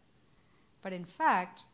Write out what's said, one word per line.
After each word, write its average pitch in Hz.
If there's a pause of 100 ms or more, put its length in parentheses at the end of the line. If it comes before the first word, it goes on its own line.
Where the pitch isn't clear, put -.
(840)
But 190
in 180
fact, 202